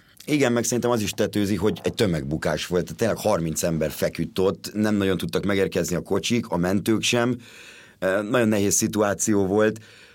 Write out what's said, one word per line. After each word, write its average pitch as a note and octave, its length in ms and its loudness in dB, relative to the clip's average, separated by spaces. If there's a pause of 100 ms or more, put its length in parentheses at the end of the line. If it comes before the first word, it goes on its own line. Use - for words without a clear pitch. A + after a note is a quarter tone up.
(240)
Igen, C3+ 280 2
meg A#2+ 120 2
szerintem A#2+ 260 0
az A#2+ 100 2
is G2 100 -4
tetőzi, G#2 460 0
hogy F#2 260 0
egy - 120 -2
tömegbukás D#2+ 720 -2
volt, F2 160 0
tehát D#2+ 160 -8
tényleg G#2+ 180 0
harminc E2 460 0
ember D#2+ 280 0
feküdt - 480 -4
ott, F#2+ 360 0
nem G#2+ 200 0
nagyon F#2+ 220 2
tudtak F2 280 -2
megérkezni F2+ 520 0
a E2 40 -2
kocsik, A#2 480 -2
a F2 80 -4
mentők F#2+ 460 0
sem. A#2+ 340 0 (600)
Ö, F#2+ 240 0
nagyon A#2 260 2
nehéz G2+ 260 2
szituáció G#2 720 0
volt. G#2+ 320 2 (360)